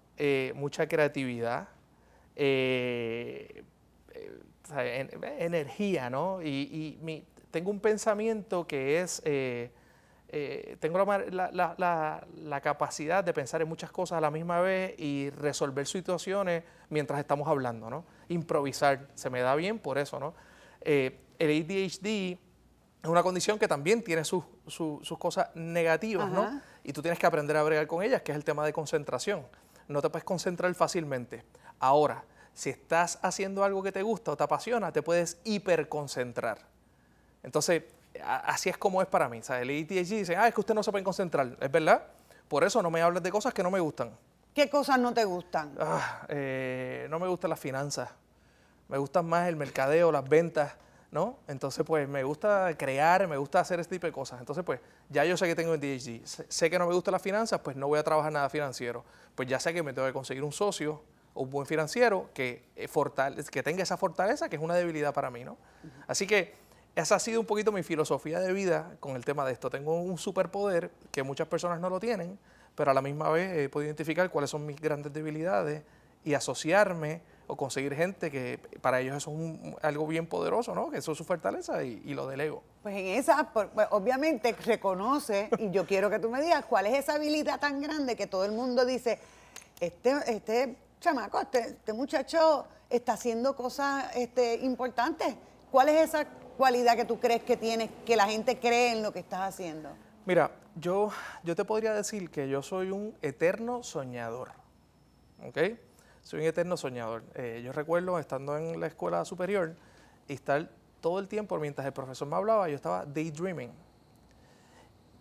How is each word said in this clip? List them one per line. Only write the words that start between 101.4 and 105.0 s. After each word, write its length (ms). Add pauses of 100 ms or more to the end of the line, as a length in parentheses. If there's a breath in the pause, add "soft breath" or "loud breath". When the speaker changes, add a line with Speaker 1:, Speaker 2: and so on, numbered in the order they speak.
Speaker 1:
yo 100
te 100
podría 280
decir 380
que 180
yo 140
soy 280
un 320
eterno 600
soñador, 680 (960)